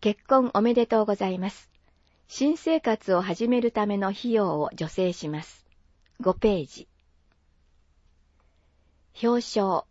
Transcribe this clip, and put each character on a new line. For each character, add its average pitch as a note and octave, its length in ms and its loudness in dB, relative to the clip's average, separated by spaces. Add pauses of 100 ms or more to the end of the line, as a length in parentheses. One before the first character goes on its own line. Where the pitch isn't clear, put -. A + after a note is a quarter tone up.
結 - 260 -2
婚 C4 280 4
お G3+ 60 4
め A#3 140 4
で A#3 100 4
と A3+ 180 2
う - 20 2
ご G#3 100 0
ざ G3 140 -2
い F#3 100 -4
ま F#3 120 -4
す。 - 200 -20 (560)
新 D4 300 0
生 D#4+ 240 0
活 G#3 340 0
を F3+ 80 2
始 F#3 240 -4
め B3 140 2
る A#3 100 0
た G#3 160 -2
め G3+ 100 -2
の G3 120 -2
費 G#3+ 240 -4
用 F#3 280 0
を D3 100 -2
助 - 180 -8
成 F3+ 240 -2
し E3 160 -8
ま D3+ 160 -6
す。 - 200 -20 (560)
五 F#3 140 0
ペ G3 280 0
ー C3 40 -8
ジ。 - 220 -20 (2250)
表 A#3+ 160 2
彰。 G3 520 -2